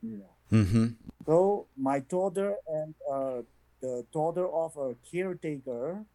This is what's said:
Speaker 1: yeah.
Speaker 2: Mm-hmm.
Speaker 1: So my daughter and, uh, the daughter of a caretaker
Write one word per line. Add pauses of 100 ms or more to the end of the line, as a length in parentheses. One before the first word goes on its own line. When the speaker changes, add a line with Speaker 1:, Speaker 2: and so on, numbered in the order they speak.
Speaker 1:
yeah.
Speaker 2:
Mm-hmm. (400)
Speaker 1:
So
my
daughter (120)
and, (140)
uh, (400)
the
daughter
of
a (140)
caretaker